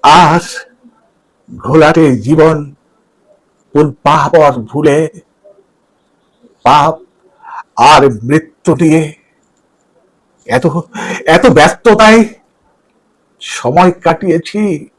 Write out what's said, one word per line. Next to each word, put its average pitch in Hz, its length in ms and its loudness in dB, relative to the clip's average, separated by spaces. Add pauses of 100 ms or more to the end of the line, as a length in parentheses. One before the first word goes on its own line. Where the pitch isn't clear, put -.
আর 160 360 4 (1160)
ঘোলাটে 151 600 0
জীবন, 147 600 -2 (960)
পূর্বাপর 147 800 0
ভুলে, 143 580 -2 (1500)
পাপ 147 360 0 (760)
আর 139 260 4 (220)
মৃত্যু 151 520 -4
নিয়ে 156 380 -2 (1300)
এত, - 220 -4 (580)
এত 160 200 0
ব্যস্ততায় 220 800 4 (1120)
সময় 175 520 -2
কাটিয়েছি। 170 1080 -6